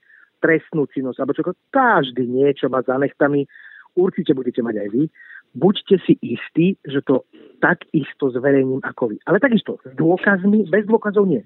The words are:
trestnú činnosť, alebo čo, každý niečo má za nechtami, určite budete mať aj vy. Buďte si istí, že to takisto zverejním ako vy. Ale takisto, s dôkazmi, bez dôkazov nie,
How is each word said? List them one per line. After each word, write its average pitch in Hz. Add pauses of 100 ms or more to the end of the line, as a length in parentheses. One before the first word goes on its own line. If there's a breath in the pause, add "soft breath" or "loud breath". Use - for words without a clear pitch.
(400 soft breath)
trestnú 156
činnosť, 131
alebo 135
čo, 156 (260)
každý 160
niečo 135
má 131
za 127
nechtami, 143 (480 loud breath)
určite 180
budete 127
mať 113
aj 101
vy. 123 (460 loud breath)
Buďte 156
si 160
istí, 160
že 139
to - (320)
takisto 147
zverejním 131
ako 120
vy. 104
Ale 185
takisto, 240
s 131
dôkazmi, 185
bez 202
dôkazov 208
nie, 170